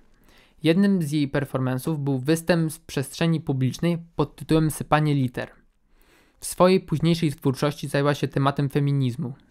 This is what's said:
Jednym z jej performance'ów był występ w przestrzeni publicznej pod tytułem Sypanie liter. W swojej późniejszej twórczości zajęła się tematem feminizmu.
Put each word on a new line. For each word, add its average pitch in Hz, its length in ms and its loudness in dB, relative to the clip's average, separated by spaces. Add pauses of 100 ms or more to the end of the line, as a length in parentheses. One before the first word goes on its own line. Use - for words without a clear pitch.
(640)
Jednym 190 400 4
z 143 100 -4
jej 147 180 0
performance'ów 131 640 -2
był 139 220 -2
występ 160 540 0
w - 80 -16
przestrzeni 160 600 -2
publicznej 147 580 -2 (180)
pod 147 200 -4
tytułem 156 340 0
Sypanie 151 440 0
liter. 127 360 -4 (880)
W - 60 -12
swojej 185 340 4
późniejszej 165 520 0
twórczości 143 560 -2
zajęła 143 260 2
się 139 140 -4
tematem 143 400 0
feminizmu. 139 640 -2 (160)